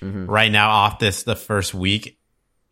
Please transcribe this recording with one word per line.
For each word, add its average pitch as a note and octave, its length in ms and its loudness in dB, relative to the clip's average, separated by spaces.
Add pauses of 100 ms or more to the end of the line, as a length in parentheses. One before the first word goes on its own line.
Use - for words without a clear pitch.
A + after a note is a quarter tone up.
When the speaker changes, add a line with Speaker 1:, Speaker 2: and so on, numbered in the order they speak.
Speaker 1:
Mm-hmm. F#2+ 260 -8
Speaker 2:
right G#2+ 240 2
now G#2+ 200 4
off G#2+ 280 2
this, G2+ 260 0
the - 120 -2
first G2+ 380 -4
week, G2 440 -4 (540)